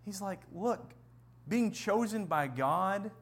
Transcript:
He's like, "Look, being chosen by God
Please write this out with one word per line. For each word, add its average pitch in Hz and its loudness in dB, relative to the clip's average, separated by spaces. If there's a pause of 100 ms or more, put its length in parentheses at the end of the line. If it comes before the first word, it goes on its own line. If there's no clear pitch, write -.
He's 196 -10
like, 196 -6 (100)
"Look, 208 -4 (540)
being 226 4
chosen 214 0
by 156 2
God 180 0 (100)